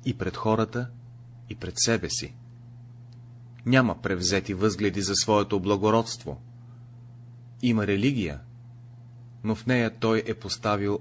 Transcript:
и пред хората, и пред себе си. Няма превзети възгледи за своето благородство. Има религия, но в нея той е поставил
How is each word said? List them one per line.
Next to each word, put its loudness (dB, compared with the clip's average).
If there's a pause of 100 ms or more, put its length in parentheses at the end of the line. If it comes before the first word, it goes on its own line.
и -2
пред -4
хората, 0 (600)
и -10
пред -10
себе 2
си. -6 (1300)
Няма 4
превзети 0
възгледи 2
за -2
своето 4
благородство. 2 (1200)
Има 2
религия, 0 (1000)
но 0
в -14
нея 2
той 2
е -4
поставил 0